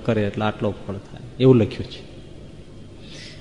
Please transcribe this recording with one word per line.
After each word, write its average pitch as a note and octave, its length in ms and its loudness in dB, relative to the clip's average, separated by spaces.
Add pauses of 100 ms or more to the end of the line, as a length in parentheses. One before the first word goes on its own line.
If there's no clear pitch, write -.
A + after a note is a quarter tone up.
કરે G#2+ 180 2
એટલે G#2 220 0
આટલો G#2+ 260 0
ફળ - 240 -8
થાય, - 260 -12 (200)
એવું C3 160 10
લખ્યું - 340 2
છે. - 100 -14 (1400)